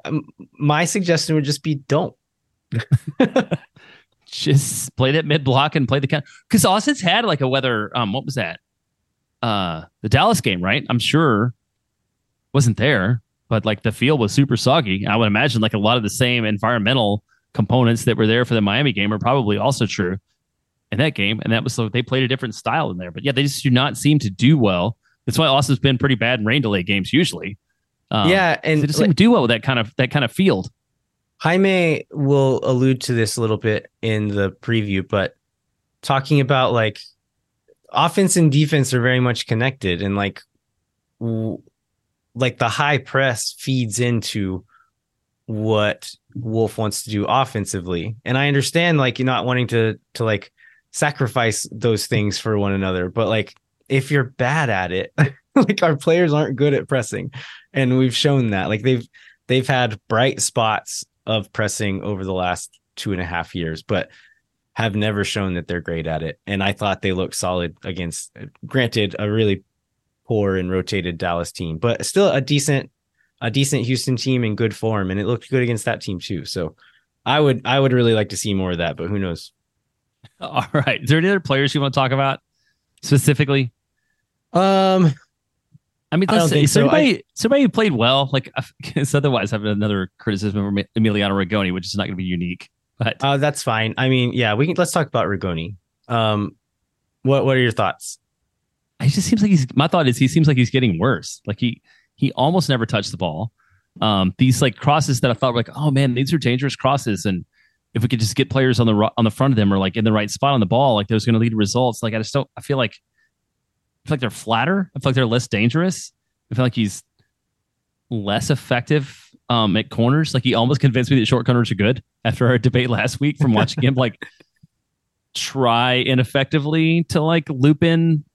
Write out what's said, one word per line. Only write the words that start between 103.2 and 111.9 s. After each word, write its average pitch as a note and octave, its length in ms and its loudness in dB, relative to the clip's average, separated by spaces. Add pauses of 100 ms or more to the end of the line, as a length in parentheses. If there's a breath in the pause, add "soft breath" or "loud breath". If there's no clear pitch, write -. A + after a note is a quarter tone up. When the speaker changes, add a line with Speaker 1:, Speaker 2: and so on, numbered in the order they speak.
Speaker 2:
Um, G2 380 2
these, C3 240 4
like, B2+ 140 2
crosses C#3+ 440 0
that B2+ 100 2
I A2+ 40 0
thought B2+ 180 -2
were A#2 60 -2
like, A2+ 160 -2
"Oh D3 160 0
man, C3+ 240 2
these C3+ 180 -2
are E3 60 2
dangerous B2+ 380 -2
crosses." A#2+ 500 -2
And F#2 180 -2 (500)
if A2 80 -2
we B2 60 2
could A#2+ 120 0
just A2 160 0
get C3+ 120 2
players C3 300 2
on A#2 80 4
the A2 80 4
ro-, G#2 220 2
on A#2 80 2
the G#2+ 60 2
front C3+ 220 2
of A#2+ 40 0
them G2+ 160 4
or, G2 60 2
like, F#2+ 180 -2
in A2 80 0
the A2 80 2
right G#2 180 0
spot C#3 240 0
on B2 60 2
the G2+ 60 2
ball, A#2+ 280 2
like, G2+ 140 0
those A2 180 0
gonna A2+ 120 4
lead A#2 120 2
to A2 60 -4
results. A2+ 460 0